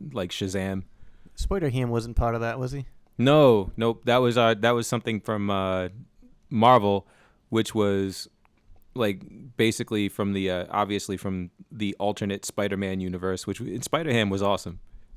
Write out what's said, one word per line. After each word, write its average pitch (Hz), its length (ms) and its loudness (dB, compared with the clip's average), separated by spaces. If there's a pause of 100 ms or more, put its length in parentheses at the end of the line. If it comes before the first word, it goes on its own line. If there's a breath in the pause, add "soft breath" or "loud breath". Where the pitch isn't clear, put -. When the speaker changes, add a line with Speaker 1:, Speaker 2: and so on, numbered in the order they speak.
(120)
Speaker 1:
like 90 180 -4
Shazam. 95 540 -4 (500 soft breath)
Speaker 2:
Spider-Ham 131 560 -2
wasn't 117 260 -4
part 117 200 2
of 113 60 -4
that, 117 180 -4
was 127 120 -4
he? 139 140 -10 (320)
Speaker 1:
No, 123 580 6
nope. 113 280 -2
That 120 140 4
was, 120 200 4
uh, 113 220 6
that 117 100 4
was 120 160 0
something 113 340 -2
from, 104 300 -2
uh, 95 380 -2 (600)
Marvel, 107 600 4 (400 soft breath)
which 110 260 0
was, 98 540 0 (680)
like, 101 280 -2 (340)
basically 110 520 0
from 101 240 -2
the, 95 180 0
uh, 90 200 -2
obviously 101 460 -2
from 90 340 -6 (220)
the 104 260 -4
alternate 101 480 -4
Spider-Man 98 540 -4
universe, 92 480 -6
which 98 100 -6
w-, 113 160 -8
and 123 100 -8
Spider-Ham 123 460 0
was 98 100 -2
awesome. 98 380 -2 (380)